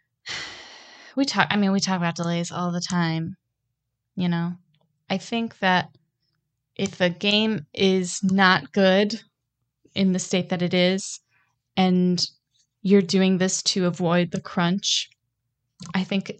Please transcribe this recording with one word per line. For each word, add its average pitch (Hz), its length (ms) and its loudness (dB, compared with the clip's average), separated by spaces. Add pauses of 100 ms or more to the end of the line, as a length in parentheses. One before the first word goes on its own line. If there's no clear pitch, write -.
(260)
<sighs> - 80 -10 (800)
we 277 80 0
talk, 208 260 0
I 208 60 0
mean, 196 160 2
we 196 80 2
talk 190 180 -2
about 170 180 -2
delays 170 340 -4
all 175 220 -4
the 175 80 -4
time, 170 560 -2 (800)
you 180 120 -2
know? 170 240 -2 (580)
I 190 80 -2
think 226 400 -6
that 185 320 2 (840)
if 196 240 -4
a 180 100 2
game 208 600 0
is 190 520 0
not 190 480 4
good 202 420 4 (800)
in 190 180 2
the 180 60 0
state 180 300 -2
that 180 140 -2
it 180 120 -2
is, 185 460 0 (560)
and 180 500 2 (560)
you're 202 200 6
doing 190 360 2
this 185 240 -2
to 185 240 0
avoid 175 460 0
the - 80 -6
crunch, - 680 -2 (840)
I 185 100 0
think 196 340 -4